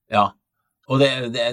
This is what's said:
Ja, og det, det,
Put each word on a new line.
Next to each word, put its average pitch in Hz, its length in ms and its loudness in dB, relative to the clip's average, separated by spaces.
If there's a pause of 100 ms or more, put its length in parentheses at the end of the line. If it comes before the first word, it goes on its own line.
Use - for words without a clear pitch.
(120)
Ja, 104 160 2 (600)
og 135 120 2
det, 139 60 6 (240)
det, 120 220 -2